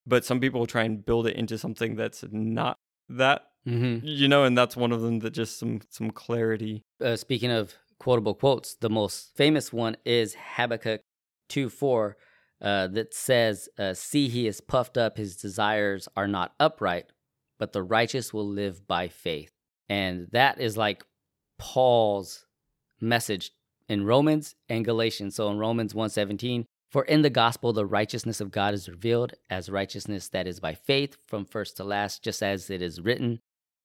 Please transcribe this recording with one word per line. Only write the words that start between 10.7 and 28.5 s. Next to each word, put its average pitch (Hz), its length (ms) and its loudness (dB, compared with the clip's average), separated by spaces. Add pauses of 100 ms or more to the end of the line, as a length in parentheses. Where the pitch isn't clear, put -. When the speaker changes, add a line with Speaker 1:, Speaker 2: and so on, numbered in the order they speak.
Speaker 2:
two 135 200 -2
four, 113 480 0 (440)
uh, 98 280 2
that 107 260 -4
says, 117 540 2 (100)
uh, 95 160 -2
"See, 143 340 0
he 120 200 0
is 98 120 -6
puffed - 380 -2
up, 110 200 0
his 98 180 -8
desires 104 800 -2
are 98 100 0
not 98 320 -2
upright, 101 540 0 (460)
but 107 140 -6
the 98 100 -2
righteous 110 520 0
will 104 140 -4
live 101 400 -6
by 90 200 0
faith." 78 440 -8 (360)
And 92 440 -2
that 127 280 4
is, 110 160 -2
like, 104 280 0 (540)
Paul's 113 880 2 (540)
message 110 500 -2 (380)
in 101 160 -2
Romans 147 500 2 (140)
and 113 160 -2
Galatians. 113 520 -2
So 104 140 0
in 104 80 -2
Romans 110 360 -2
one 110 160 -2
seventeen, 113 540 -2 (260)
"For 139 140 0
in 156 180 6
the 147 80 4
gospel, 117 420 2
the 104 140 0
righteousness 107 540 -2
of 98 100 -8